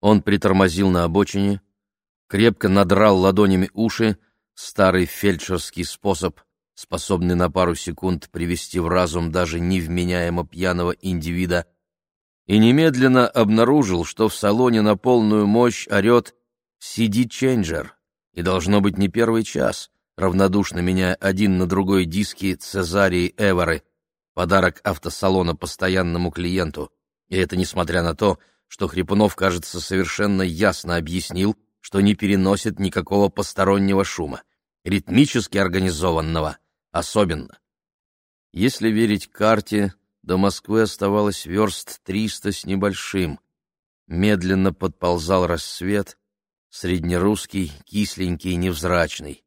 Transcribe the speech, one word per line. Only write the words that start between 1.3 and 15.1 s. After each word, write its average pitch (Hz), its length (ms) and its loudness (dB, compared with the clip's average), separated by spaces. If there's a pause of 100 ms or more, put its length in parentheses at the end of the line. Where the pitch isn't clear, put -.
крепко 110 400 2
надрал 98 500 4
ладонями 95 540 4
уши, 110 460 -2 (360)
старый 92 520 2
фельдшерский 90 800 -4
способ — - 560 -6 (340)
способный 87 600 -4
на 87 160 0
пару 87 240 0
секунд 87 560 -6
привести 85 480 -6
в 85 80 -2
разум 85 460 -2
даже 85 260 -2
невменяемо 87 880 -2
пьяного 87 460 -2
индивида, 87 760 -4 (800)
и 104 120 2
немедленно 127 680 4
обнаружил, 113 760 2
что 110 240 -2
в - 60 -4
салоне 113 480 2
на 104 140 4
полную 107 500 2